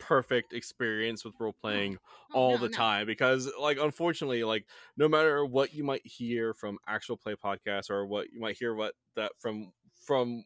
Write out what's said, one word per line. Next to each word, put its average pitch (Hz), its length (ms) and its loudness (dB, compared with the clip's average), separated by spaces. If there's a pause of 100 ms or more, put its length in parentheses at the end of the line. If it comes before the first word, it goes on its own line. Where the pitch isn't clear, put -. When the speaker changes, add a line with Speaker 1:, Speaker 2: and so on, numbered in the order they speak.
Speaker 1:
perfect 127 520 0
experience 113 720 -4
with 110 140 -14
role 110 140 -4
playing 101 460 -4 (340)
Speaker 2:
Oh, - 0 -
Speaker 1:
all 127 260 6
Speaker 2:
no, - 0 -
Speaker 1:
the 117 100 0
Speaker 2:
no. 160 120 -2
Speaker 1:
time, 107 260 2
because, 131 420 2 (120)
like, 147 180 2
unfortunately, 147 640 0
like, 110 240 0 (300)
no 151 120 4
matter 156 380 6
what 135 280 2
you 151 100 -6
might 139 200 -2
hear 113 500 -2
from 101 240 -8 (100)
actual 107 280 -6
play 104 200 -8
podcasts 101 520 -4
or 101 160 -2
what 101 280 -4
you 117 80 -14
might 110 160 -6
hear 117 180 -2
what 107 200 -4 (200)
that 107 240 -2
from, 107 340 -6 (220)
from 123 520 -2